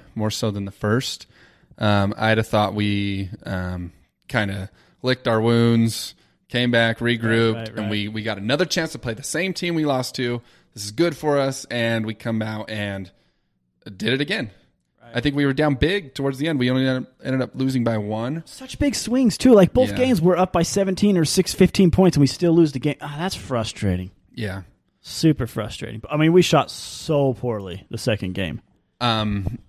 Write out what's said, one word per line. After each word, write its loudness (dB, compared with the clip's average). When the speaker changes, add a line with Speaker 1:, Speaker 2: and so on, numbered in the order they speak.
Speaker 1:
more -2
so -4
than -6
the -10
first. -2
Um, 2
I'd 2
have 0
thought 0
we, -2
um, -6
kinda -4
licked -2
our 2
wounds, 2
came 0
back, 2
regrouped, 2
Speaker 2:
Right, -8
right, -10
Speaker 1:
and -14
Speaker 2:
right. -4
Speaker 1:
we, -4
we -6
got -4
another 0
chance -4
to -10
play -6
the -14
same -4
team -4
we 0
lost -2
to. -2
This -12
is -12
good 0
for 0
us, -2
and -2
we -6
come -4
out -8
and -8
did -2
it 0
again. -4
Speaker 2:
Right. -10
Speaker 1:
I -4
think 0
we 2
were 2
down 2
big 0
towards -2
the -2
end. 0
We 2
only 2
ended -2
up, -20
ended -2
up -4
losing 0
by 0
one. -6
Speaker 2:
Such -14
big 0
swings, 0
too. 6
Like, 8
both 4
Speaker 1:
Yeah. -6
Speaker 2:
games 2
were 4
up 2
by 4
seventeen 2
or 4
six, 0
fifteen 6
points, 4
and 4
we 6
still 0
lose 6
the -6
game. -4
Ah, -12
that's -6
frustrating. -4
Speaker 1:
Yeah. -8
Speaker 2:
Super 0
frustrating. -10
I -6
mean, 4
we 8
shot 2
so -2
poorly -8
the -8
second -2
game. -6
Speaker 1:
Um, -2